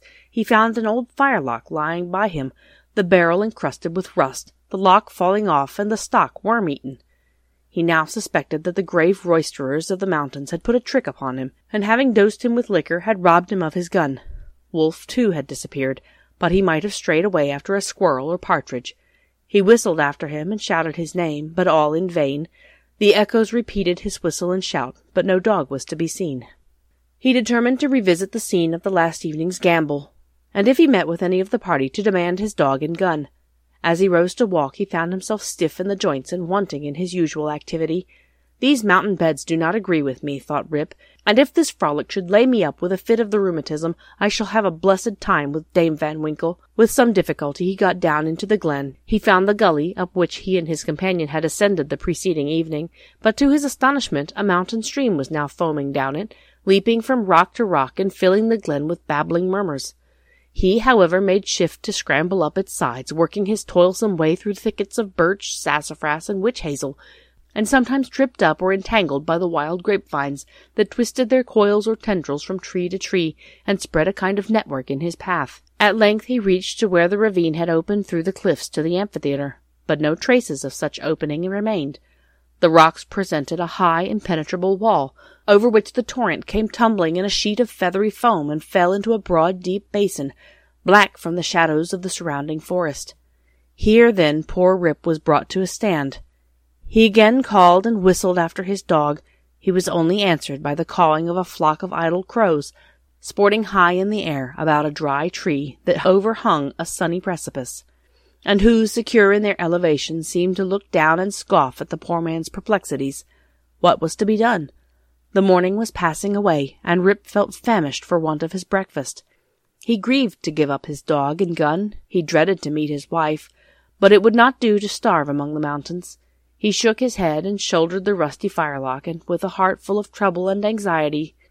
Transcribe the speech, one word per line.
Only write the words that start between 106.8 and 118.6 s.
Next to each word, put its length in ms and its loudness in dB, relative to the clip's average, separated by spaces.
sunny 360 -4
precipice, 640 -8
and 160 2
who, 260 6
secure 460 4
in 80 2
their 200 -2
elevation, 640 0
seemed 320 -2
to 80 -2
look 280 -4
down 280 4
and 140 -4
scoff 480 0
at 80 -10
the 80 -8
poor 240 -6
man's 280 -6
perplexities. 760 -6
What 220 4
was 160 -4
to 80 -2
be 120 2
done? 340 0
The 100 2
morning 340 4
was 140 -4
passing 440 -2
away, 480 0
and 220 2
Rip 220 0
felt 260 -2
famished 500 -2
for 140 0
want 240 -2
of 120 -6
his 100 -8